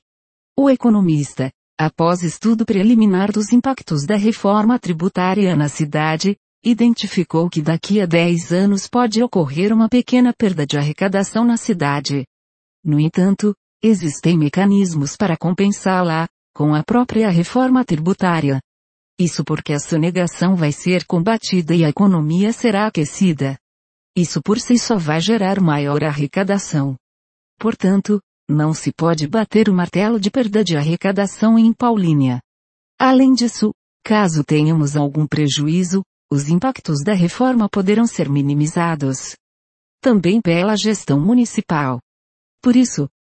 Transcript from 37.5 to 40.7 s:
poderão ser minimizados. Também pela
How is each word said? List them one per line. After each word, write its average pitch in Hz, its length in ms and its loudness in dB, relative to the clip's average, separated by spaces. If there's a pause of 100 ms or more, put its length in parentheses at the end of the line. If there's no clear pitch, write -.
poderão 208 360 2
ser 180 220 -2
minimizados. 151 1080 -2 (640)
Também 214 400 2
pela 180 340 0